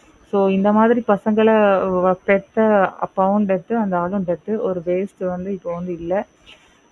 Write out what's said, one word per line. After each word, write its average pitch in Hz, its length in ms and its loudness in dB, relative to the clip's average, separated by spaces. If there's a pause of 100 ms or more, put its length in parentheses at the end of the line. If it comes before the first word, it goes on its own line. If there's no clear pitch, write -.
(280)
So 196 200 0
இந்த 190 240 2
மாதிரி 226 360 2
பசங்களை 214 440 2 (300)
வ-, 185 420 0
பெத்த 196 380 0 (380)
அப்பாவும் 196 480 0
டெத்து, 190 260 -4
அந்த 196 240 -2
ஆளும் 185 280 -4
டெத்து, 190 340 -4
ஒரு 180 260 -4
வேஸ்ட் 185 400 -4
வந்து 180 260 -6
இப்போ 175 220 -8
வந்து 180 180 -8
இல்ல. 170 340 -4 (640)